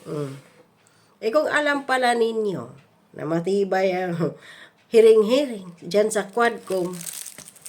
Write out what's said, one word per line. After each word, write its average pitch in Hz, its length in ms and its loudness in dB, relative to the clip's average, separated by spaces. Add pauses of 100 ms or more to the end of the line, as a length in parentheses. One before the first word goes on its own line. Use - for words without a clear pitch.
Mm. 147 320 -8 (880)
Eh, - 80 -2
kung 302 160 2
alam 285 400 -2
pala 254 320 0
ninyo 214 480 -2 (480)
na - 80 -12
matibay 190 720 0
ang 175 400 -4 (200)
<laughs> - 380 -18
hiring-hiring 220 840 4
dyan 208 320 0
sa 202 160 -4
Quadcom, 190 640 -2 (800)